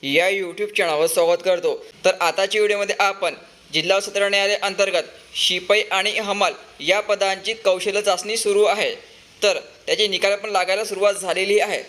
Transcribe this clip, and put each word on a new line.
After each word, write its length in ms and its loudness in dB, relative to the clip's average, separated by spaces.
या 280 2
YouTube 460 -4
चॅनलवर 300 2
स्वागत 380 2
करतो. 420 0
तर 160 4
आताच्या 400 0
व्हिडिओमध्ये 380 0
आपण 360 0
जिल्हा 260 2
सत्र 280 -2
न्यायालय 260 2
अंतर्गत 480 0
शिपाई 540 2
आणि 200 0
हमाल 420 0
या 200 2
पदांची 540 -2
कौशल्य 480 0
चाचणी 340 -2
सुरू 280 2
आहे, 300 0
तर 160 2
त्याचे 220 0
निकाल 260 0
पण 160 -8
लागायला 340 0
सुरुवात 300 0
झालेली 440 0
आहे. 300 -2